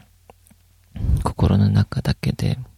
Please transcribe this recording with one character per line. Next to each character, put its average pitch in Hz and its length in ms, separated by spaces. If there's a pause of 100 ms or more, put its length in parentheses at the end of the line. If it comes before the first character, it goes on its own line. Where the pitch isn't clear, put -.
(1200)
心 95 360
の 101 100
中 101 340
だ - 120
け - 180
で 107 260 (200)